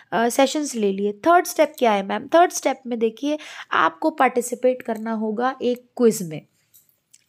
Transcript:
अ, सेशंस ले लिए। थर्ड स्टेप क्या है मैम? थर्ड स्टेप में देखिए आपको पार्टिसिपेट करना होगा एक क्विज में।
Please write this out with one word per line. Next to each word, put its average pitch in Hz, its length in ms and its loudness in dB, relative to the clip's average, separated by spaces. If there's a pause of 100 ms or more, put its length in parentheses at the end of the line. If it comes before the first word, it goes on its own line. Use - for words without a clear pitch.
(120)
अ, 226 160 0
सेशंस 269 460 0
ले 208 180 0
लिए। 202 200 -2 (140)
थर्ड 349 200 6
स्टेप 302 320 0
क्या 233 140 2
है 202 140 0
मैम? 208 280 -6
थर्ड 349 180 6
स्टेप 269 340 -4
में 240 120 -6
देखिए 226 400 -2 (340)
आपको 320 380 0
पार्टिसिपेट 254 720 0
करना 220 300 -8
होगा 220 500 -4
एक 247 220 -4 (120)
क्विज 226 260 4
में। 156 180 -10 (880)